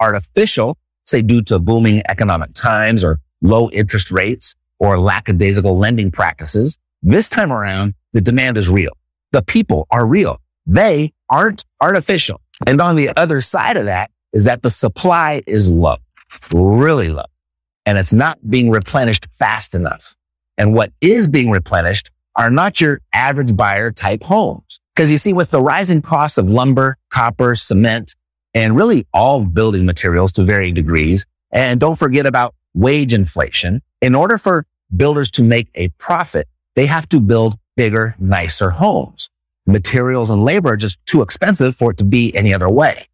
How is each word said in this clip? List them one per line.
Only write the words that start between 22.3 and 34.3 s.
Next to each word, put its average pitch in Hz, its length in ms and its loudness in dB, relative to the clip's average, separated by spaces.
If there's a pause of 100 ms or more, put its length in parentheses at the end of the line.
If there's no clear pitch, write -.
are 117 140 0
not 165 300 0
your 147 200 0 (120)
average 131 440 0
buyer 104 340 0
type 107 320 -4
homes. - 580 -4 (140)
'Cause 156 160 2
you 151 80 2
see, 202 140 -2
with 175 180 0
the 147 100 2
rising 160 420 0
costs 151 360 -2
of 98 120 0
lumber, 131 480 2 (120)
copper, 120 460 0
cement, 110 580 -2 (400)
and 113 220 2
really 196 360 2
all 127 320 2
building 95 420 0
materials 90 460 0
to - 120 0
varying 92 300 0
degrees, 82 500 0 (260)
and 123 300 0
don't 156 180 0
forget 139 280 0
about 123 280 0 (200)
wage 131 400 0
inflation, 92 680 -2 (180)
in 127 140 2
order 190 240 2